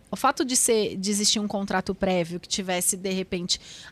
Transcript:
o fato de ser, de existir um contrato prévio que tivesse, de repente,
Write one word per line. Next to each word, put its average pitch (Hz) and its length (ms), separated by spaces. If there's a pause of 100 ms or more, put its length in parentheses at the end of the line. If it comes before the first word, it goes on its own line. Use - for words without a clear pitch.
o - 60
fato 269 300
de 254 100
ser, 226 420
de 190 140
existir 208 300
um 208 80
contrato 196 440
prévio 175 460
que - 100
tivesse, 180 480
de 190 140
repente, 185 480 (340)